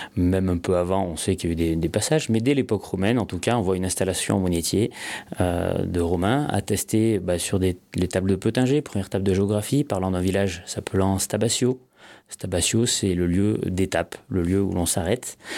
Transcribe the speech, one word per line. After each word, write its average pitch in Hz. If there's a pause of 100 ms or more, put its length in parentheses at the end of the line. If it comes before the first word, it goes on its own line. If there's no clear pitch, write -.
(160)
Même 92
un 87
peu 90
avant, 92
on 85
sait 95
qu'il 87
y -
a -
eu -
des, 82
des 82
passages, 151
mais 110
dès 127
l'époque 113
romaine, 101
en 110
tout 90
cas, 120
on 107
voit 95
une 92
installation 92
au -
Monétier, 90 (500)
euh, 90
de 90
Romains, 90
attestée, 110
bah, 90
sur -
des, 92 (180)
les 90
tables 95
de 98
Peutinger, 127
première -
table 98
de 98
géographie, 104
parlant 92
d'un 90
village 92
s'appelant 95
Stabasio. 117 (500)
Stabasio, 95
c'est 98
le 90
lieu 98
d'étape, 90 (140)
le 92
lieu 95
où 95
l'on 90
s'arrête. - (180)